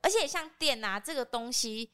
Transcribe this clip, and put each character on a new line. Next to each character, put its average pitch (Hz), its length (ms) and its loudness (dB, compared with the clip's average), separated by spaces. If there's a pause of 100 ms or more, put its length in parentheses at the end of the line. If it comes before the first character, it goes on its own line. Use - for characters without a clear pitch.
而 - 80 4
且 403 160 4
像 320 320 -4
电 269 260 2
啊， 196 140 0
这 311 160 -6
个 262 100 0
东 240 260 -4
西， 226 440 -2